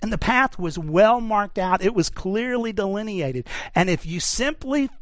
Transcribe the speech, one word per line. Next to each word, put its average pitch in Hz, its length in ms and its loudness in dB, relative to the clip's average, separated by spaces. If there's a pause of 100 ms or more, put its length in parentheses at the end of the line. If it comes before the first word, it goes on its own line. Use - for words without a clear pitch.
and 214 100 -2
the 170 60 -2
path 254 400 2
was 175 180 -4
well 190 420 4
marked 214 380 -2
out. 185 240 2
It 214 140 2
was 180 140 2
clearly 226 640 -2
delineated. 196 760 -4 (260)
And 185 160 2
if 160 160 0
you 170 140 -6
simply 269 720 -2 (100)